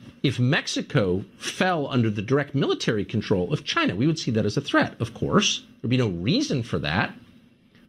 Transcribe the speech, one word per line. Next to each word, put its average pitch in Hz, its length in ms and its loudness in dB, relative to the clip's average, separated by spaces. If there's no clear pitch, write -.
if 143 160 0
Mexico 123 840 0
fell 180 500 -2
under 117 220 2
the 107 120 -4
direct 139 320 0
military 139 500 0
control 101 480 0
of - 120 -4
China. 320 320 0
We 117 100 2
would 160 120 2
see - 140 -4
that 107 120 2
as 104 120 0
a 143 40 0
threat, - 400 0
of 117 140 -6
course. - 500 0
There'd 113 100 -2
be 127 60 2
no 123 120 2
reason 127 540 0
for - 180 -2
that. 80 340 0